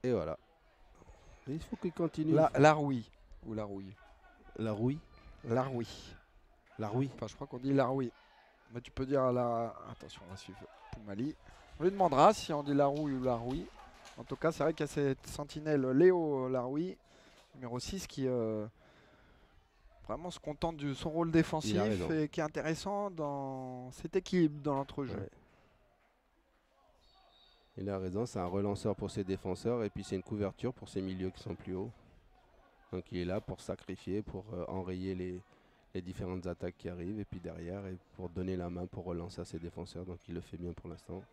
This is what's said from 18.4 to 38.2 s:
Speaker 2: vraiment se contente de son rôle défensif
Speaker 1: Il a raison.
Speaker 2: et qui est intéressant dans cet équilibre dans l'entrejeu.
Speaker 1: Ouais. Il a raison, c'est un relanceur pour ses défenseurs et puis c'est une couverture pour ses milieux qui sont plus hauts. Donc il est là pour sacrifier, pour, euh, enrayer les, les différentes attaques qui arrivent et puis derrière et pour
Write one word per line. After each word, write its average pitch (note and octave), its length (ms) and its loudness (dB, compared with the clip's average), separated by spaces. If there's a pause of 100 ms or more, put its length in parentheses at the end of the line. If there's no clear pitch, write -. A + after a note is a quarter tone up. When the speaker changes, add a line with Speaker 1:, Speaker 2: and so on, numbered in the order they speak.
Speaker 2:
vraiment E3 240 -6
se - 80 -12
contente D#3+ 380 -4
de C#3+ 160 -2
son D#3+ 160 -4
rôle E3 220 0
défensif D#3 420 4
Speaker 1:
Il - 60 4
a G#2 40 4
raison. D#3 280 2
Speaker 2:
et D#3 160 2
qui - 120 -4
est D#3+ 40 2
intéressant E3 680 -2
dans C3+ 800 -4
cet - 240 -8
équilibre D#3+ 460 4
dans C#3+ 140 2
l'entrejeu. C3+ 420 -2
Speaker 1:
Ouais. - 120 -6 (2500)
Il G2 120 -6
a G2 80 -2
raison, F#2 280 -2
c'est A2+ 140 -6
un F2+ 60 0
relanceur G2+ 500 0
pour G2+ 160 -6
ses G#2 120 -4
défenseurs F#2+ 600 -2
et G#2 60 0
puis - 140 -10
c'est - 120 -4
une F#2+ 80 -2
couverture G#2 500 -2
pour - 140 -14
ses G2 140 -4
milieux F#2 280 -2
qui - 140 -12
sont F#2 120 -6
plus F#2 200 -8
hauts. G#2 160 -4 (1040)
Donc F#2 180 -4
il F2+ 80 -4
est F2 60 0
là F#2+ 160 0
pour - 180 -8
sacrifier, F#2 640 -6
pour, F#2+ 320 -10
euh, F2+ 160 -4
enrayer F#2 440 -4
les, F2+ 280 -4 (520)
les F#2 80 -4
différentes F2+ 460 -6
attaques F2 300 -6
qui - 100 -10
arrivent F2+ 320 -4
et G2+ 60 -4
puis F#2 160 -10
derrière E2+ 440 -8
et F#2 120 -8 (180)
pour F#2 140 -8